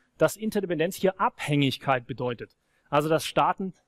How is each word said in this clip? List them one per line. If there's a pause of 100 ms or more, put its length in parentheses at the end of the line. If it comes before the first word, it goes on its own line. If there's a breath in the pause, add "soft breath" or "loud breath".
(180)
dass
Interdependenz
hier
Abhängigkeit
bedeutet. (320)
Also
dass
Staaten (140)